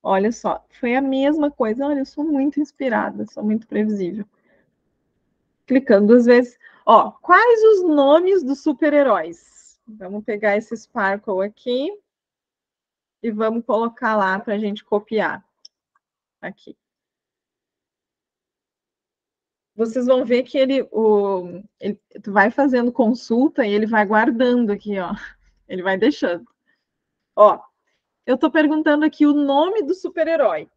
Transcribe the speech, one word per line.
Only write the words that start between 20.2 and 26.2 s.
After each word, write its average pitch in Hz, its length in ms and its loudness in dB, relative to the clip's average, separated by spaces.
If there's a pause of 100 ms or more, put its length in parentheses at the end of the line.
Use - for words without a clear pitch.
ver 240 180 0
que 294 140 -6
ele, 262 240 0 (100)
o, 196 720 -2 (160)
ele, 202 160 -8 (260)
tu 202 120 -12
vai 208 180 0
fazendo 254 400 0
consulta 247 720 -2
e 202 60 -2
ele 214 140 0
vai 214 200 0
guardando 233 680 0
aqui, 202 280 -6
ó. 185 160 -8 (520)
Ele 185 140 -10
vai 190 160 -2
deixando. 220 480 -2 (920)